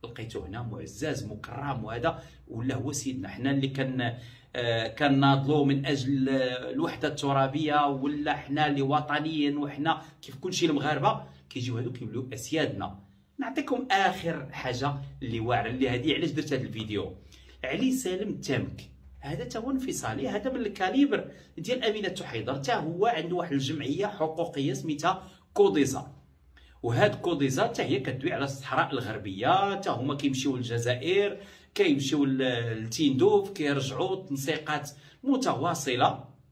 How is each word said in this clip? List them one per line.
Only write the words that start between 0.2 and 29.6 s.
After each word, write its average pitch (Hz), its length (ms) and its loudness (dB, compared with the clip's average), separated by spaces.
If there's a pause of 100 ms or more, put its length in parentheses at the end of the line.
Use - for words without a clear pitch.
هنا 110 160 -8
معزز 104 640 -6
مكرم، 117 600 -6
وهذا 120 380 -2 (260)
ولا 120 260 -2
هو 120 180 -4
سيدنا. 127 360 -6
حنا 117 220 -2
اللي 135 180 2
كان، 127 500 -2 (380)
آه، 117 320 2
كناضلوا 139 760 6
من 139 220 4
اجل، 135 420 2
آه، 127 420 0
الوحده 151 380 -2
الترابيه، 143 800 2
ولا 143 500 0
حنا 147 300 0
اللي 143 160 2
وطنيين، 147 760 2
وحنا 147 460 -2 (200)
كيف - 140 -16
كلشي 185 300 -2
المغاربه 147 580 2 (260)
كيجيو 117 280 -6
هادو - 140 -6
كيوليو 113 400 -8
اسيادنا. 113 680 -4 (400)
نعطيكم 277 520 -2
اخر 185 600 0
حاجه 131 420 -2 (280)
اللي 113 180 -4
واعره، 113 300 0
اللي 131 180 2
هذه 127 260 2
علاش 160 160 0
درت 147 220 -2
هذا 123 100 0
الفيديو. 107 540 -6 (480)
علي 214 280 0
سالم 185 480 -4
تامك - 500 -4 (320)
هذا 156 220 -6
تا 240 140 -6
هو 240 120 -4
انفصالي، 151 580 -2
هذا 208 240 -2
من 247 80 -4
الكاليبر 220 680 2 (280)
ديال 247 260 -2
امينه 208 380 0
حيدر، 120 340 -4
تا 143 180 0
هو 170 320 0
عنده 170 300 0
واحد 170 160 -2
الجمعيه 147 540 0
حقوقيه 160 680 -2
سميتها 160 560 -2 (260)
كوديزا، 156 580 4 (720)
وهاد 160 320 4
كوديزا 156 520 2
تا 208 180 -2
هي 135 160 0
كدوي - 320 -4
على 139 120 -2
الصحراء - 480 -2
الغربيه، 113 840 0